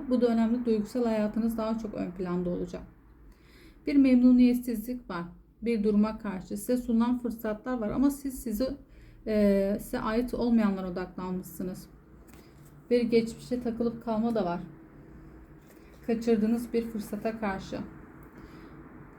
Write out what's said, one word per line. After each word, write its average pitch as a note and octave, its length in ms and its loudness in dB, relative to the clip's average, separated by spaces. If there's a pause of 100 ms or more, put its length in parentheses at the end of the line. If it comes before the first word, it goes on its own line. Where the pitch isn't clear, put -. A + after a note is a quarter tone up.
Bu B3 120 2
dönemde A#3 440 2
duygusal A3 400 0
hayatınız A3 520 0
daha A3+ 200 -2
çok G#3+ 160 -8
ön F#3+ 180 -6
planda F3+ 380 -4
olacak. F3+ 320 -6 (1080)
Bir D4 80 0
memnuniyetsizlik B3 1120 6
var. F3 140 -4 (380)
Bir A3 220 0
duruma G#3+ 340 4
karşı G3+ 400 -8
size B3 200 -2
sunulan A#3+ 420 2
fırsatlar A3+ 580 -4
var G#3+ 120 -2
ama C4+ 200 2
siz C#4 340 -6
sizi, A3+ 240 -2 (600)
e, G3+ 540 4
size - 180 -6
ait A#3+ 340 -2
olmayanlara G3+ 580 2
odaklanmışsınız. F#3 960 -8 (1000)
Bir A#3+ 120 4
geçmişe A#3 600 0
takılıp A#3 440 -4
kalma A3+ 300 0
da G3+ 100 0
var. F3 140 -4 (1500)
Kaçırdığınız A3+ 680 0
bir A#3 120 -2
fırsata A3 540 -8
karşı. F#3+ 380 -6 (1400)